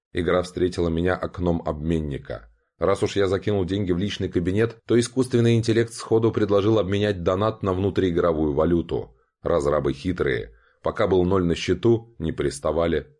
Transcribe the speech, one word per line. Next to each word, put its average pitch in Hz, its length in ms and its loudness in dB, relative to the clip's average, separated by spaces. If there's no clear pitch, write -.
Игра 87 300 0
встретила 87 460 -2
меня 85 260 0
окном 87 500 -2
обменника. 76 840 -4
Раз 95 260 0
уж 98 100 -2
я 98 140 2
закинул 98 360 0
деньги 92 280 -2
в 87 60 0
личный 98 300 -4
кабинет, 95 500 -2
то 117 100 4
искусственный 120 560 2
интеллект 113 380 0
сходу 113 400 0
предложил 104 480 2
обменять 101 420 0
донат 95 400 0
на 98 120 0
внутриигровую 85 800 2
валюту. 80 580 0
Разрабы 73 500 0
хитрые. 69 600 -4
Пока - 240 -2
был 92 200 4
ноль 92 180 2
на 85 100 2
счету, 113 640 0
не 80 140 -4
приставали. 78 880 -2